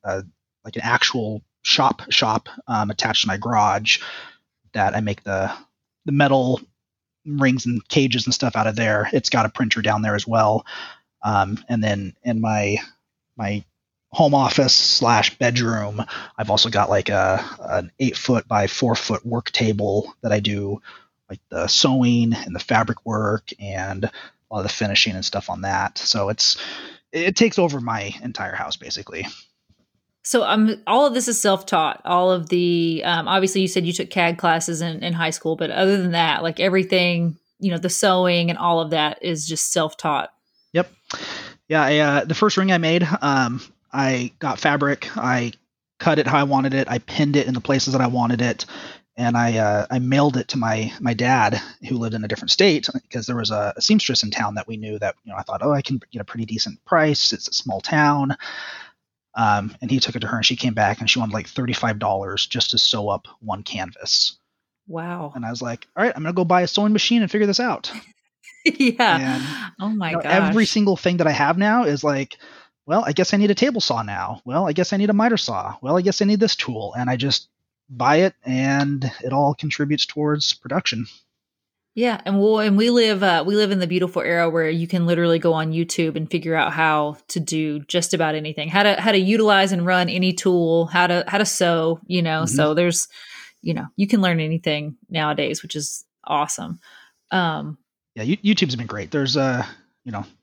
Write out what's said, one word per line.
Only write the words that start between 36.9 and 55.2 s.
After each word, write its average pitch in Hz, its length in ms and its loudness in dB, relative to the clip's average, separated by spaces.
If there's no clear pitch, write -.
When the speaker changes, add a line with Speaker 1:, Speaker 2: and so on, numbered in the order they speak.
Speaker 2:
you 196 100 0
know, 165 80 -2
the 180 100 -4
sewing 180 600 4
and 165 80 -2
all 170 220 2
of 156 100 -4
that 151 320 0
is 156 240 -4
just 160 260 -4
self-taught. 156 600 -2
Speaker 1:
Yep. - 180 0
Yeah. 156 140 2
I, 143 160 4
uh, 143 260 2
the 156 100 -2
first 208 220 2
ring 190 160 2
I 175 60 4
made, 165 300 2
um, 131 400 0
I 131 480 -2
got 156 180 -4
fabric, 143 580 0
I 123 360 -2
cut 156 200 2
it 143 80 2
how 139 120 2
I 143 60 4
wanted 135 300 0
it, 135 160 0
I 117 80 -2
pinned 147 380 0
it 139 100 4
in 127 80 -2
the 120 60 -4
places 135 320 0
that 131 100 2
I 123 40 2
wanted 120 340 0
it, 120 260 -2
and 120 200 0
I, 117 220 2
uh, 104 320 2
I 127 80 -2
mailed 131 380 2
it - 120 -4
to 139 100 -4
my, 110 420 -2
my 120 120 -2
dad, 113 480 2
who 127 100 -4
lived 113 160 -4
in 107 100 -6
a 104 40 -8
different - 240 -4
state, 180 360 4
'cause 117 140 -6
there 123 100 -4
was 107 140 -2
a, 104 260 -2
a - 60 -4
seamstress 202 400 2
in 107 80 -4
town 104 240 -4
that 107 140 -6
we 113 80 -10
knew 107 240 -8
that, 101 240 -2